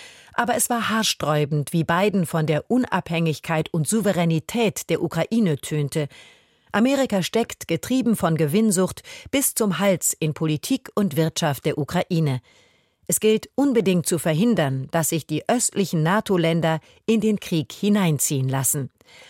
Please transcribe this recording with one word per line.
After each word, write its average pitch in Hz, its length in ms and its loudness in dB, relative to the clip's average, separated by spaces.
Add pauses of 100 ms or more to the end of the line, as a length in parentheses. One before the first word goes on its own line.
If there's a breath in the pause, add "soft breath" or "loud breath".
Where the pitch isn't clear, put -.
(340 loud breath)
aber 240 220 0
es 240 140 -2
war 233 180 0
haarsträubend, 151 880 0
wie 165 100 2
Biden 185 420 2
von 160 200 -2
der 151 260 -2
Unabhängigkeit 165 1040 -2
und 160 160 -2
Souveränität 180 1000 0
der 165 140 0
Ukraine 165 540 0
tönte. 147 500 -4 (640 loud breath)
Amerika 247 500 2
steckt, - 460 -4
getrieben 233 480 0
von 160 220 0
Gewinnsucht, 180 640 0 (300 loud breath)
bis 269 240 0
zum 196 240 0
Hals 196 380 2
in 156 160 -2
Politik 160 640 -2
und 180 220 0
Wirtschaft 160 480 0
der 151 120 0
Ukraine. 151 600 0 (680 soft breath)
Es - 120 -2
gilt 220 360 2
unbedingt 202 500 2
zu 170 140 0
verhindern, 156 720 0
dass 165 180 0
sich 160 180 -4
die - 220 -4
östlichen 190 540 0
nato-Länder 165 760 2 (280 soft breath)
in 220 120 4
den 214 220 0
Krieg - 320 -4
hineinziehen 160 720 2
lassen“, 131 440 -2 (380 loud breath)